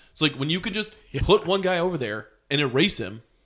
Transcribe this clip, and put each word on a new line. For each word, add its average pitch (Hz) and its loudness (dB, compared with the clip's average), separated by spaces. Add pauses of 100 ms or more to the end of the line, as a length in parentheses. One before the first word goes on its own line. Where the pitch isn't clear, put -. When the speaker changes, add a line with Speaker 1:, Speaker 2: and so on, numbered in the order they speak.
(120)
Speaker 1:
It's - -14
like, 151 2
when 135 -4
you 175 -2
could 185 -6
just 208 -4 (200)
Speaker 2:
Yeah. 135 -6
Speaker 1:
put 214 4
one 196 0
guy 185 0
over 175 0
there 107 -6 (200)
and 143 2
erase 147 2
him 107 -10 (240)